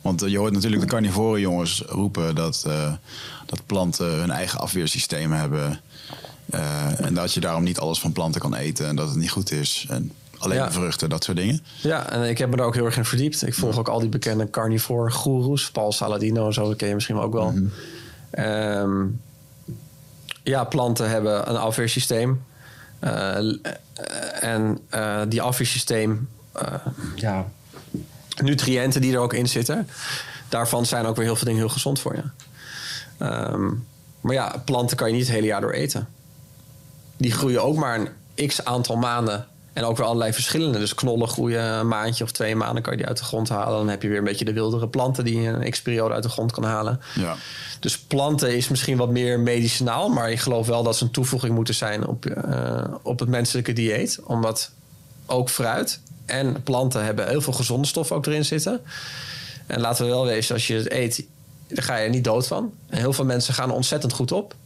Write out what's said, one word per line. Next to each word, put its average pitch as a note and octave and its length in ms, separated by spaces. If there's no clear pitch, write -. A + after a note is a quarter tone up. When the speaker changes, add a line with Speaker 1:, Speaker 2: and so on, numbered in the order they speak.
Speaker 1:
Want, F#2 220
eh, G2 60
je G2 100
hoort G#2 140
natuurlijk G2+ 300
de - 60
carnivore G#2+ 520
jongens F2 460
roepen E2+ 480
dat, E2 320
eh, D2+ 260
dat - 200
planten F2+ 400
hun E2 240
eigen E2+ 300
afweersysteem D#2+ 720
hebben. D2+ 480
Eh, D2 560
en F2+ 80
dat F2 200
je F#2 60
daarom E2+ 220
niet F2 160
alles D#2+ 220
van D#2+ 120
planten E2 280
kan B1+ 140
eten D2+ 320
en D2 100
dat D2+ 120
het C#2+ 80
niet E2 140
goed F#2+ 220
is. D2 360
En - 240
alleen F#2+ 200
Speaker 2:
Ja. C3 140
Speaker 1:
vruchten, E2+ 360
dat E2 160
soort F2+ 120
dingen. G#2+ 240
Speaker 2:
Ja, D#3 280
en A#2+ 180
ik A#2 100
heb B2+ 120
me A2+ 60
daar B2 100
ook A#2+ 80
heel B2 100
erg A#2 120
in A#2 80
verdiept. C#3 420
Ik A#2+ 80
volg A#2 200
Speaker 1:
Ja. A#2 40
Speaker 2:
ook A2+ 100
al A2+ 120
die A2+ 80
bekende A2 420
carnivore A2+ 600
goeroes. C3+ 600
Paul G#2+ 220
Saladino A2 540
en G#2+ 60
zo, G#2+ 160
dat G#2+ 80
ken G#2 120
je G#2 60
misschien G#2 240
ook G#2+ 140
wel. A2 200
Speaker 1:
Mhm. F#2+ 120
Speaker 2:
Ehm, G#2 720
ja, C3+ 220
planten A#2 460
hebben G#2+ 400
een A#2 60
afweersysteem. A#2 840
Eh, G2 400
l-, A2 240
eh, - 120
en, A2 260
eh, G#2+ 400
die A2+ 140
afweersysteem, A#2 840
eh, - 140
ja, F#2+ 320
nutriënten C3 580
die C3 120
er B2+ 60
ook A#2+ 140
in B2 160
zitten, D3 400
daarvan A#2+ 380
zijn A#2 200
ook A2+ 100
weer A2+ 80
heel A2+ 120
veel - 100
dingen A2+ 140
heel A2+ 120
gezond - 280
voor - 160
je. - 60
Ehm, G2 520
maar B2 140
ja, B2+ 300
planten B2 320
kan A#2 120
je A2 60
niet B2+ 120
het B2 80
hele A2 120
jaar G2+ 140
door G#2+ 120
eten. - 360
Die B2+ 160
groeien A#2+ 320
ook D3+ 120
maar B2 240
een D3 140
x - 160
aantal B2 320
maanden. A#2 500
En A#2+ 120
ook A#2 120
weer A#2+ 100
allerlei A#2 260
verschillende. C#3+ 460
Dus G#2 160
knollen A#2 340
groeien A#2 360
een A2 240
maandje A2+ 360
of A2+ 80
twee A2 240
maanden, A#2 260
kan A#2 100
je A2+ 60
die - 100
uit A#2+ 100
de - 60
grond A2+ 240
halen. A2 300
Dan G#2+ 100
heb G2+ 140
je G#2+ 60
weer G#2 100
een G2+ 60
beetje G2+ 200
de G#2+ 80
wildere A2+ 360
planten B2+ 360
die A2+ 160
je A2+ 80
in A2+ 60
een - 160
x - 120
periode A2+ 320
uit A2+ 80
de A#2 60
grond A#2 240
kan A#2 120
halen. A2 360
Speaker 1:
Ja. E2+ 220
Speaker 2:
Dus - 180
planten C3+ 580
is B2 120
misschien C3 280
wat B2 140
meer B2 300
medicinaal. A#2+ 680
Maar A#2+ 220
ik A#2 100
geloof A#2 260
wel A#2 160
dat A#2 140
ze - 80
een A#2 60
toevoeging B2 440
moeten A2+ 200
zijn G#2+ 320
op, - 200
eh, - 580
op B2 160
het A#2 100
menselijke A#2+ 440
dieet. A2+ 520
Omdat A2+ 460
ook B2+ 240
fruit - 500
en B2+ 360
planten B2 420
hebben G#2+ 240
heel C#3+ 120
veel C#3 120
gezonde B2 340
stoffen E3 300
ook D3 100
erin D3+ 180
zitten. E3+ 360
En B2 140
laten A#2+ 240
we A#2+ 60
wel B2 140
wezen, A2+ 300
als A2 120
je A#2 80
het A2 180
eet, A#2+ 320
daar - 160
ga B2+ 120
je A2 120
niet B2 160
dood A#2 220
van. A3 260
En - 100
heel B2+ 140
veel C3+ 120
mensen B2 300
gaan B2+ 140
er A#2 60
ontzettend C3 380
goed B2+ 200
op. G3+ 220